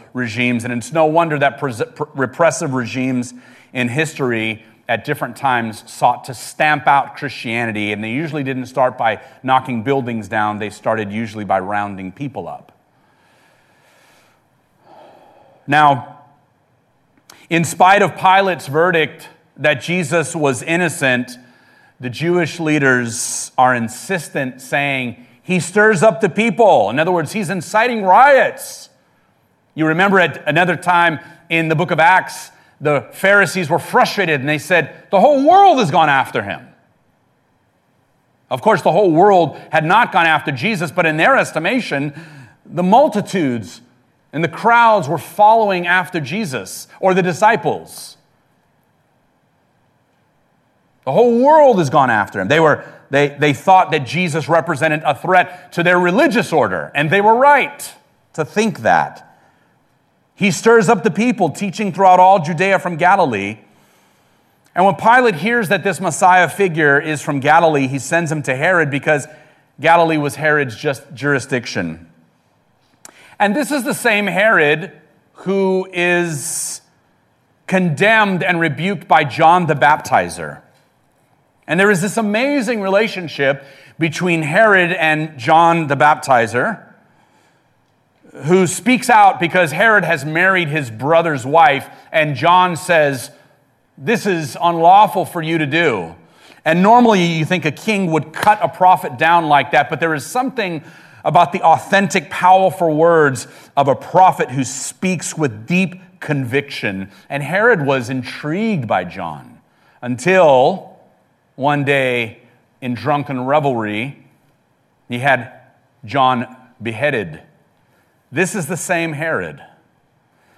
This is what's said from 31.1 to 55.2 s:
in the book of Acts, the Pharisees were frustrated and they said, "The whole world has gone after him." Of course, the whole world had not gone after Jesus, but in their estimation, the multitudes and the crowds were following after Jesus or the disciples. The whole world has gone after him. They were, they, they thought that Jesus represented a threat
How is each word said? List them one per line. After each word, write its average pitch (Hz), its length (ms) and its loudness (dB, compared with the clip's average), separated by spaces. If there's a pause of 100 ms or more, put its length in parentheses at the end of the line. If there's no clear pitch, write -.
in 165 180 -2
the 156 80 0
book 165 160 -2
of 151 80 -2
Acts, 175 540 2 (280)
the 143 300 -2
Pharisees 190 580 0
were 165 120 -2
frustrated 185 580 0
and 131 100 -6
they 151 80 0
said, - 540 -4
"The 202 80 2
whole 269 260 4
world 359 360 6
has 170 100 0
gone 160 180 4
after 131 340 0
him." 95 260 -10 (1800)
Of 127 140 -6
course, 208 200 2
the 175 100 2
whole 185 180 2
world 170 480 4 (120)
had 156 140 0
not 208 280 2
gone 170 140 2
after 156 260 0
Jesus, 147 400 -4
but 175 120 0
in 156 120 0
their 226 200 4
estimation, 160 800 -2 (500)
the 170 200 -6
multitudes 185 960 0 (520)
and 160 120 -4
the 160 40 -2
crowds 220 600 2
were 160 100 -2
following 208 720 2
after 180 320 0
Jesus 131 640 -8 (140)
or 190 140 2
the 190 80 2
disciples. 156 920 -2 (3000)
The 127 60 -8
whole 233 300 2
world 269 400 6
has 143 100 0
gone 135 200 4
after 104 300 0
him. 95 60 -4
They 147 140 2
were, 151 240 2 (260)
they, 143 200 0
they 143 220 0
thought 185 380 2
that 147 160 -4
Jesus 156 420 -4
represented 156 560 0
a 151 120 -2
threat 180 560 -2